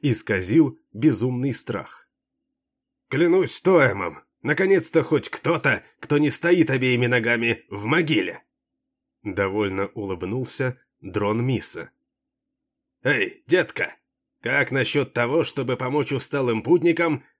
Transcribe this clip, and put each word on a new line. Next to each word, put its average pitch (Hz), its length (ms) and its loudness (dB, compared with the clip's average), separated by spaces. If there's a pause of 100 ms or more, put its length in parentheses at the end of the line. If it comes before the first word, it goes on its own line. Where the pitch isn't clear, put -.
исказил 117 760 0 (140)
безумный 123 600 0
страх. - 560 -10 (1000)
«Клянусь 165 520 2
Тоэмом, 110 600 2 (220)
наконец-то 170 600 2
хоть - 260 0
кто-то, 143 560 -2 (160)
кто 147 180 0
не 147 120 2
стоит 170 400 2
обеими 127 360 2
ногами 117 640 0
в 101 160 -10
могиле!» 127 580 0 (800)
Довольно 98 640 -2
улыбнулся 113 920 -8 (200)
дрон 104 440 -2
Миса. 98 460 -4 (1120)
«Эй, 127 440 -2
детка, 156 500 0 (440)
как 135 300 0
насчет 135 420 0
того, 127 320 0
чтобы 127 320 -4
помочь 135 360 -4
усталым 127 500 -2
путникам 165 640 2 (160)